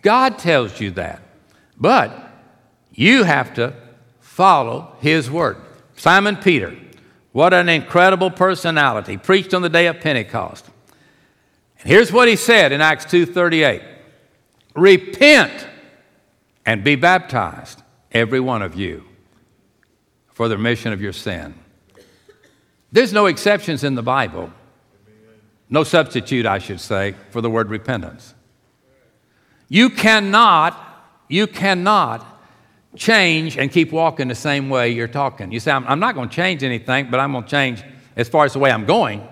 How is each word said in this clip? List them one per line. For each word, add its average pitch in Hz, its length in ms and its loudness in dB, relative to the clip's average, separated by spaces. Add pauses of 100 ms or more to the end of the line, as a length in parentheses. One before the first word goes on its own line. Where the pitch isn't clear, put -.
God 240 340 2
tells 131 420 -2
you 101 120 -6
that. 82 300 -10 (560)
But 175 380 0 (800)
you 220 300 4
have 143 320 0
to 120 180 -4 (460)
follow 147 840 0
His 143 280 0
word. 151 280 -4 (400)
Simon 196 400 2
Peter, 123 380 0 (560)
what 165 220 4
an 175 160 2
incredible 175 640 2
personality, 151 840 -2
preached 190 360 0
on 180 80 -2
the 170 80 -2
day 170 180 2
of 165 120 -4
Pentecost. 113 680 -6 (1120)
And 87 100 -14
here's 180 220 6
what 240 160 4
he 226 80 4
said 196 360 4
in 143 100 -2
Acts 156 240 0
two 175 200 2
thirty-eight. 165 560 0 (920)
"Repent 190 920 4 (1000)
and 110 180 -2
be 143 120 2
baptized, 135 880 -2 (280)
every 117 280 0
one 127 220 -4
of 85 140 -10
you, 87 280 -10 (1300)
for 117 160 -4
the 110 100 -2
remission 113 360 -4
of 95 80 -8
your 101 120 -8
sin." 80 400 -10 (1400)
There's 220 220 2
no 208 120 2
exceptions 175 580 -2
in 139 120 -4
the 113 80 -8
Bible. 90 480 -4 (1160)
No 151 140 0
substitute, 127 640 -2
I 98 140 -2
should 95 200 -12
say, 101 340 -4 (160)
for 117 120 -8
the 117 80 -4
word 113 200 -2
repentance. 107 640 -10 (1300)
You 226 220 4
cannot, 202 880 2 (500)
you 190 180 0
cannot 185 800 -2 (720)
change 165 600 0
and 131 160 -2
keep 165 200 2
walking 156 360 -2
the 123 80 -6
same 143 320 -4
way 123 220 0
you're 117 180 -4
talking. 127 440 -6
You 113 80 -8
say, 147 120 -2
"I'm, 131 160 -2
I'm 139 120 0
not 220 160 -2
gonna 127 120 -8
change 170 360 -4
anything, 127 480 -4
but 127 80 -2
I'm 139 120 -2
gonna 123 140 -8
change 127 380 -4 (320)
as 117 120 -4
far 151 180 2
as 135 80 -4
the 139 60 -6
way 139 120 4
I'm 110 140 -2
going. 123 360 0 (100)